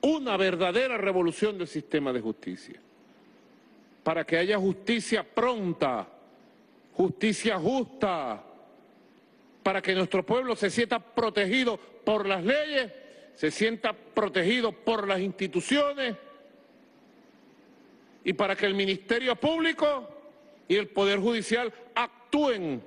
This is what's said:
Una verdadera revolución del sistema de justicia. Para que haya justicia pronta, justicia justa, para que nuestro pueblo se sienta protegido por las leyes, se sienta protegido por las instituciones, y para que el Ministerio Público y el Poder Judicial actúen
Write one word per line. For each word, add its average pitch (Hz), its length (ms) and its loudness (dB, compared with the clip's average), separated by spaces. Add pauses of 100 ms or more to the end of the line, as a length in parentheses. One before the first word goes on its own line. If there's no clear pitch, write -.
Una 269 380 0
verdadera 190 580 2
revolución 196 600 0
del 175 80 -4
sistema 147 460 -2
de 120 100 -2
justicia. - 580 -8 (1200)
Para 165 220 0
que 165 140 2
haya 190 200 2
justicia 196 640 0
pronta, 175 880 0 (880)
justicia 220 640 0
justa, 170 840 -2 (1200)
para 190 200 0
que 190 120 0
nuestro 185 300 0
pueblo 240 320 0
se 202 140 0
sienta 233 280 0
protegido 226 800 0
por - 500 -2
las 190 160 0
leyes, 277 500 0 (420)
se 151 160 0
sienta 220 420 -2
protegido 208 800 0
por 220 340 -2
las 190 140 0
instituciones, 233 920 0 (2000)
y 190 80 0
para 196 240 0
que 202 100 0
el 196 80 0
Ministerio 226 600 0
Público 311 720 0 (600)
y 185 80 4
el 202 120 0
Poder 202 300 2
Judicial 226 540 0 (220)
actúen 226 920 0